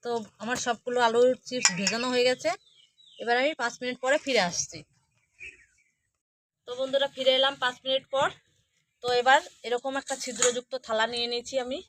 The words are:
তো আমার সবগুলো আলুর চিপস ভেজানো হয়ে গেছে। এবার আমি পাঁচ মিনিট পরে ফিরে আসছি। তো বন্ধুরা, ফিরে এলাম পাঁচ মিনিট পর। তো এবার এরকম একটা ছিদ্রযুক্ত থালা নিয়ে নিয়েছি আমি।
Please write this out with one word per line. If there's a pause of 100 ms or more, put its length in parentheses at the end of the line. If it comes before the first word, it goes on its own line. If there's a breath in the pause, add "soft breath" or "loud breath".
তো (280)
আমার
সবগুলো (100)
আলুর (160)
চিপস (100)
ভেজানো
হয়ে
গেছে। (720)
এবার
আমি (100)
পাঁচ
মিনিট
পরে
ফিরে
আসছি। (1900)
তো
বন্ধুরা,
ফিরে
এলাম (100)
পাঁচ
মিনিট
পর। (760)
তো (140)
এবার (220)
এরকম
একটা
ছিদ্রযুক্ত (120)
থালা
নিয়ে
নিয়েছি
আমি।